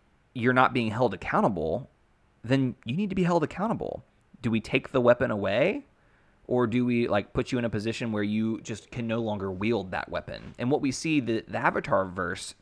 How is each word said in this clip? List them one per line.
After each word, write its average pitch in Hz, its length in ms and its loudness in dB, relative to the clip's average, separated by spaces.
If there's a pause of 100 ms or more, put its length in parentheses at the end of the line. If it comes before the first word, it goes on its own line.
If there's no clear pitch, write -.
(360)
you're 123 180 4
not 127 200 6
being 117 180 0
held 117 220 2
accountable, 98 760 0 (540)
then 127 320 2 (100)
you 117 100 -4
need 202 140 -2
to 190 60 -6
be 185 80 4
held 170 200 2
accountable. - 600 -4 (380)
Do 117 100 0
we 110 100 2
take - 300 -2
the 131 100 2
weapon 120 300 4
away? 110 540 0 (600)
Or 123 220 2
do 123 180 2
we, 120 220 2
like, 101 240 0
put 127 220 -2
you 123 40 2
in 120 60 0
a 117 60 0
position 113 420 -4
where 107 120 0
you 110 380 0
just - 300 -10
can 117 160 -6
no 113 140 0
longer 104 280 -2
wield 98 420 -2
that 90 180 -6
weapon? - 500 -8
And 120 100 -2
what 139 120 2
we 135 100 0
see 151 300 0
the, 113 260 0
the 110 100 -6
Avatar 135 480 0
verse 90 560 -6